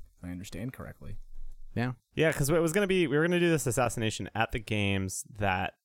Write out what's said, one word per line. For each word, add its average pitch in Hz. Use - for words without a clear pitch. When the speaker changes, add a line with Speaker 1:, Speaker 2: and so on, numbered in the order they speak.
Speaker 1:
if -
I 90
understand 95
correctly. -
Speaker 2:
Yeah. 123
Speaker 3:
Yeah, 156
'cause 135
it 165
was 165
gonna 202
be, 180
we 135
were 160
gonna 175
do 175
this 156
assassination 113
at 113
the 131
games 98
that 95